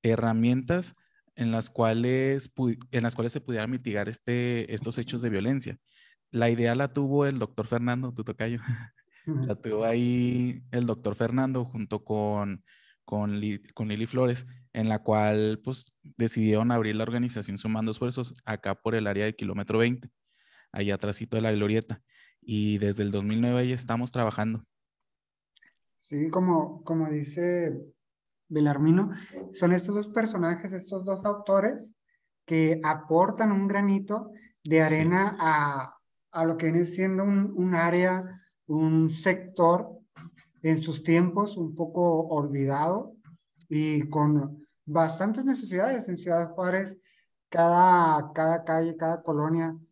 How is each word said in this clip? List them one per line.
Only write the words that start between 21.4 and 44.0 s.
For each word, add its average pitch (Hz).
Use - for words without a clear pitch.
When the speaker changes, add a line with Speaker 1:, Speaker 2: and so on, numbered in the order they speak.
Speaker 1:
la 110
Glorieta. 107
Y 104
desde 101
el 101
dos 101
mil 110
nueve 123
ahí 127
estamos 123
trabajando. 110
Speaker 2:
Sí, 147
como, 170
como 160
dice 151
Belarmino, 156
son 180
estos 180
dos 208
personajes, 202
estos 190
dos 196
autores 208
que 160
aportan 175
un 196
granito 202
de 160
Speaker 1:
Sí. 160
Speaker 2:
arena 170
a, 147
a 165
lo 165
que 165
viene 170
siendo 190
un, 202
un 180
área, 180
un 160
sector 180
en 160
sus 156
tiempos 180
un 156
poco 165
olvidado 147
y 151